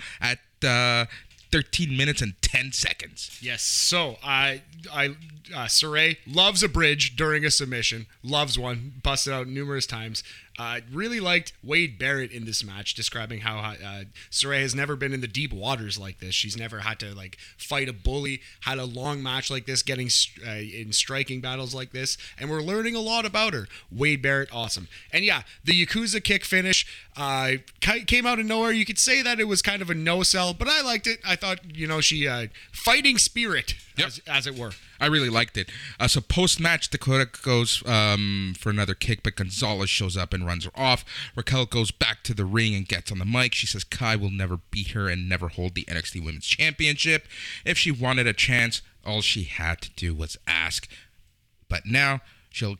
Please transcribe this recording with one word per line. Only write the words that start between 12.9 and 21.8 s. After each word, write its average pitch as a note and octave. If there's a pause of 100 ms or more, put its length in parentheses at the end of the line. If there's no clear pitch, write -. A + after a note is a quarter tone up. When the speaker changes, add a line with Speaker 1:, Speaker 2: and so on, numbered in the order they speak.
Speaker 2:
describing A2
how, A2
uh, G2+ (260)
Saray C#3
has C3
never C#3+
been C3+
in C3+
the B2
deep C3
waters G#2+
like G2
this. F#2
She's G#2+
never A2+
had G#2+
to, G2+
like, F#2+ (180)
fight C#3
a B2+
bully, C3 (220)
had C3+
a B2+
long C3
match C3
like B2+
this, C3
getting B2+
st-, -
uh, A#2
in G#2+
striking C3+
battles B2+
like B2+